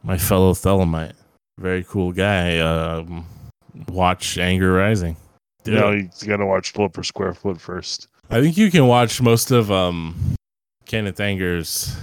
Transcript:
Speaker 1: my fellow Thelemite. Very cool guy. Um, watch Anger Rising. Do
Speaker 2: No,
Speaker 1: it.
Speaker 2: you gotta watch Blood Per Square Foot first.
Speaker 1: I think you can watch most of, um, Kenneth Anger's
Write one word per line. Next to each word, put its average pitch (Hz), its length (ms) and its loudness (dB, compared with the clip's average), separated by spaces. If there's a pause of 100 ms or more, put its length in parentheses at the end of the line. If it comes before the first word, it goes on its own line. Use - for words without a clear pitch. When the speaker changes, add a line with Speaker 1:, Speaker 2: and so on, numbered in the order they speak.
Speaker 1:
my 92 140 -4
fellow 92 360 4
Thelemite. 87 600 0 (460)
Very 92 260 -4
cool 90 260 -4
guy. 90 460 0
Um, 82 680 -2 (600)
watch 90 500 0
Anger 92 360 2
Rising. 92 420 0 (480)
Do 90 120 -6
Speaker 2:
No, 104 160 4
Speaker 1:
it. 101 300 -6
Speaker 2:
you 104 60 -14
gotta 104 180 0
watch 95 280 -2
Blood 101 200 -2
Per 92 100 -10
Square 92 320 -6
Foot 92 260 -8
first. - 460 -12 (220)
Speaker 1:
I 113 120 0
think 160 160 2
you 214 140 4
can 151 160 6
watch 120 340 4
most 117 300 4
of, 113 200 4
um, 87 640 -2 (500)
Kenneth 104 340 -6
Anger's 92 840 -4